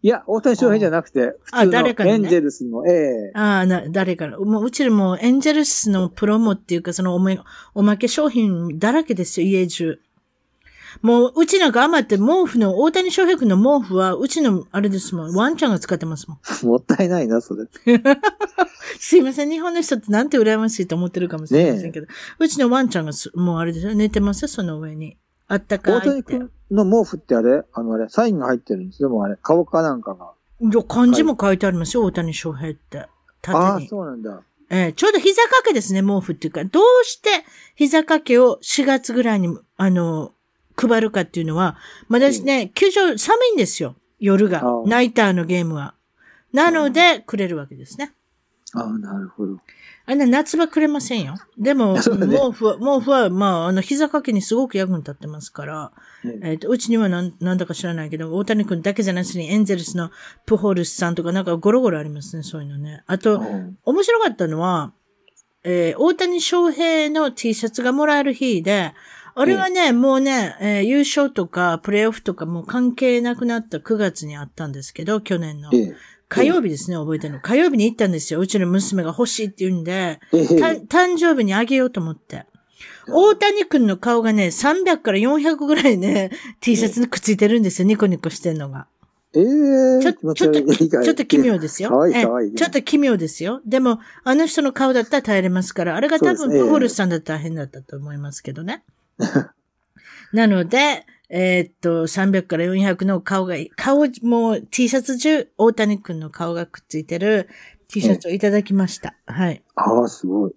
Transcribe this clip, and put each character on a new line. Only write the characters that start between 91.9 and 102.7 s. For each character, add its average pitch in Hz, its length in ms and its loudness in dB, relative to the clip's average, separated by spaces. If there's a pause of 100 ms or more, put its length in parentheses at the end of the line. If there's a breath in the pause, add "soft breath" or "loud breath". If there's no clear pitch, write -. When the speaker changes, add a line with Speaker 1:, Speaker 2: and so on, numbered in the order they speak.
Speaker 1:
か - 60 2
わ 156 120 4
い - 20 4
い、 - 40 0
か 240 140 2
わ 170 140 0
い - 40 -2
い。 - 20 -4
Speaker 2:
え - 40 -8
え、 113 40 -8
ち 320 80 2
ょ - 20 -2
っ - 40 -4
と 269 120 0
奇 - 160 0
妙 269 180 2
で 165 120 -4
す - 160 -10
よ。 240 200 -6
で 233 140 0
も、 240 220 2 (240 loud breath)
あ 262 100 2
の 320 120 4
人 311 160 -2
の 277 100 0
顔 269 200 0
だ 247 100 2
っ - 20 0
た 277 140 -2
ら 269 40 -2
耐 208 160 0
え 185 40 2
れ 185 60 0
ま 185 140 0
す 185 100 -8
か 175 120 -4
ら、 170 100 -2
あ 190 60 -2
れ 285 80 4
が 320 100 2
多 - 60 4
分、 - 120 4
Speaker 1:
そ 311 100 -6
う - 20 0
で 294 80 2
す 269 60 6
ね。 - 20 6
Speaker 2:
プ 240 60 2
ホ 302 100 6
ル 247 80 2
ス - 80 -4
さ 196 100 0
ん - 20 0
だ 170 100 0
っ - 20 -4
た 160 140 -8
ら 156 40 -6
変 160 160 -8
だ 156 80 -8
っ 135 60 -10
た 135 140 -20
と 143 140 -18
思 147 160 -14
い 143 60 -12
ま 143 140 -12
す - 100 -18
け 143 100 -12
ど 156 120 -12
ね。 240 200 -12 (340)
Speaker 1:
<laughs> - 1120 -8
Speaker 2:
な 220 140 4
の 185 200 4
で、 269 400 0 (240 soft breath)
え 180 300 2
ー 175 100 -4
っ - 100 -20
と、 165 260 0
三 190 260 0
百 190 140 0
か 170 100 -4
ら 170 80 0
四 185 160 -2